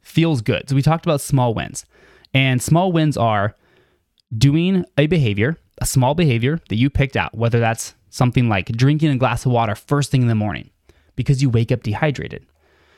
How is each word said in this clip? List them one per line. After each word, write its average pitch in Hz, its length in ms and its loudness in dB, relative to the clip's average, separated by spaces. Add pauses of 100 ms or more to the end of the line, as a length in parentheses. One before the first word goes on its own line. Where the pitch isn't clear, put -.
feels 160 400 0
good. - 280 -4
So 135 60 -2
we 139 60 2
talked 160 240 0
about 156 160 0
small 123 320 0
wins, - 320 -10 (480)
and 131 280 2
small 180 300 2
wins 156 260 0
are 107 380 0 (840)
doing 170 480 2 (120)
a 147 100 4
behavior, 135 500 0 (220)
a - 60 -4
small 131 280 2
behavior 147 460 0 (100)
that 101 60 -2
you 127 140 2
picked 135 260 -2
out, 95 200 -4
whether 113 240 0
that's 117 360 -4 (140)
something 123 400 0
like 98 180 0
drinking 143 420 0
a 135 80 0
glass 117 280 -2
of 127 60 0
water 113 240 0
first - 360 -2
thing 131 100 2
in 120 60 2
the 117 80 2
morning 104 340 -4 (460)
because 131 260 0
you 139 80 2
wake 117 220 0
up 120 120 -2
dehydrated. - 600 -6 (520)